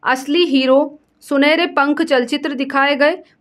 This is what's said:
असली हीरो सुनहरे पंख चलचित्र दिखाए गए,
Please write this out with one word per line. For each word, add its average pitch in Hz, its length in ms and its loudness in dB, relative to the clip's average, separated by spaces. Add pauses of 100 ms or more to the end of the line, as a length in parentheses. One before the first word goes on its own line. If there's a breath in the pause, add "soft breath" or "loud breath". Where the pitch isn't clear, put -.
असली 277 420 0
हीरो 262 320 2 (460)
सुनहरे 294 460 0
पंख 294 340 0
चलचित्र 277 500 -2
दिखाए 277 420 -2
गए, 294 220 0 (240 loud breath)